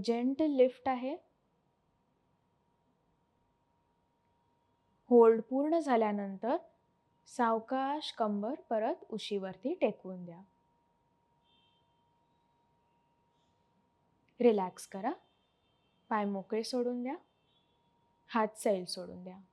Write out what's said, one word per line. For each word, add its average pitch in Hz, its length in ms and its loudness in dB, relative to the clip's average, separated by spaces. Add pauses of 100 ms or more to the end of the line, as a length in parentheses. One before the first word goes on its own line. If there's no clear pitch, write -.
जेंटल 254 440 0
लिफ्ट 262 420 2
आहे. 262 280 -4 (4000)
होल्ड 226 320 8
पूर्ण 294 380 0
झाल्यानंतर 220 800 -2 (680)
सावकाश 262 920 -2
कंबर 214 380 -2
परत 226 400 -2 (140)
उशीवरती 202 640 -6
टेकवून 185 520 -4
द्या. 175 160 -16 (4000)
रिलॅक्स 202 460 2
करा, 202 240 -6 (1000)
पाय 214 160 0
मोकळे 202 380 -4
सोडून 247 400 -4
द्या, 269 120 -6 (1120)
हात 214 200 0 (100)
सैल 190 280 0
सोडून 180 380 -12
द्या. 185 160 -16 (140)